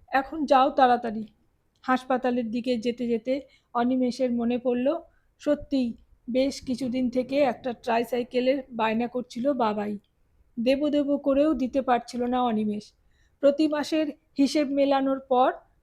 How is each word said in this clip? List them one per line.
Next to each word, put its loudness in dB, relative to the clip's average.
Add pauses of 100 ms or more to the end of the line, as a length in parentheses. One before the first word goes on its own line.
এখন -4
যাও 4
তাড়াতাড়ি।" 2 (560)
হাসপাতালের -2
দিকে -2
যেতে -4
যেতে -2 (340)
অনিমেষের 0
মনে -2
পড়ল, 0 (400)
সত্যিই -2 (360)
বেশ 0
কিছুদিন -4
থেকে -2
একটা 0
ট্রাইসাইকেলের -2 (100)
বায়না -2
করছিল -4
বাবাই। -2 (640)
দেবো 2
দেবো 0
করেও 2
দিতে -2
পারছিল -2
না 0
অনিমেষ। -2 (480)
প্রতি 4
মাসের -2 (320)
হিসেব 2
মেলানোর 2
পর 2 (300)